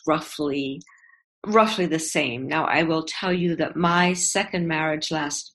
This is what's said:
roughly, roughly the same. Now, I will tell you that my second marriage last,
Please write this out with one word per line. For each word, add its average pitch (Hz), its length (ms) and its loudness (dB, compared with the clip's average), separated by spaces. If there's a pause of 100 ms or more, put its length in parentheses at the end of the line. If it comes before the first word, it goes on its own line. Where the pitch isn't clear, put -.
roughly, 143 760 -2 (640)
roughly 214 400 4
the 160 140 0
same. 131 480 -2
Now, 156 180 0
I 156 180 4
will 160 200 0
tell 180 300 -2
you 175 240 0
that - 180 -2
my 175 380 4
second 180 540 -2
marriage 156 440 -2
last, 147 440 -4